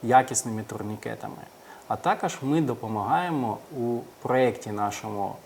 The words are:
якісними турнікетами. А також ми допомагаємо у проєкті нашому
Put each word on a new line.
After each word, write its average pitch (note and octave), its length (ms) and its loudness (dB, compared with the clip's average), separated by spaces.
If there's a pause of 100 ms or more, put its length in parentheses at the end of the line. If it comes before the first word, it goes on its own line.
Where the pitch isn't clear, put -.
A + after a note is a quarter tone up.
якісними A#2 600 4
турнікетами. G#2+ 760 -8 (460)
А G#2+ 80 0
також F3+ 460 0
ми D3 200 2
допомагаємо B2 960 0 (200)
у A#2+ 220 0 (220)
проєкті B2 500 2
нашому G#2 640 -4 (100)